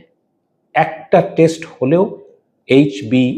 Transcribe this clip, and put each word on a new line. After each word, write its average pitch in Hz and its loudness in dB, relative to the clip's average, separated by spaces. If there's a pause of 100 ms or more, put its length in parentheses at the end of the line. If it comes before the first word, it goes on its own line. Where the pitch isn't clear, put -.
(760)
একটা - -2 (180)
টেস্ট 160 2
হলেও 156 -2 (640)
এইচ 143 2 (160)
বি 127 2 (140)